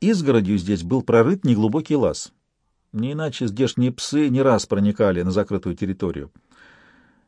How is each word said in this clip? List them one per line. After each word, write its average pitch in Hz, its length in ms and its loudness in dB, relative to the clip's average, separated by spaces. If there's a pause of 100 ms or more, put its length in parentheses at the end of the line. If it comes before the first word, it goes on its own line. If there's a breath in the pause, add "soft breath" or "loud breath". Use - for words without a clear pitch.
изгородью 135 560 2
здесь 90 260 -2
был 117 180 -2
прорыт 120 440 2
неглубокий 120 500 0
лаз. 98 380 -2 (580)
Не 120 220 -4
иначе 147 340 -4
здешние 123 440 0
псы 147 380 -2
не 127 120 2
раз 127 240 2
проникали 101 560 0
на 92 100 -2
закрытую 95 440 -2
территорию. 90 560 -6 (960 soft breath)